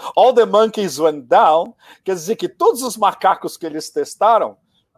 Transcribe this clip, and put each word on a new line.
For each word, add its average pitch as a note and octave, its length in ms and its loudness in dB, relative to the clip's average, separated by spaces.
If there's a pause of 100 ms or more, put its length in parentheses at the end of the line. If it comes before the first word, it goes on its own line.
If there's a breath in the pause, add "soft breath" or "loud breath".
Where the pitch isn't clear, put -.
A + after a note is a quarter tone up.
(140 loud breath)
"All A#3+ 200 4
the A3+ 100 4
monkeys G3+ 560 0
went D3+ 240 -2
down", F3 500 2 (300 soft breath)
quer F#3+ 100 -4
dizer F3 220 -6
que - 140 -8
todos D4+ 340 0
os A3 140 -8
macacos F#3 580 -2
que - 100 -14
eles D#3 240 -10
testaram E3+ 680 -2 (400)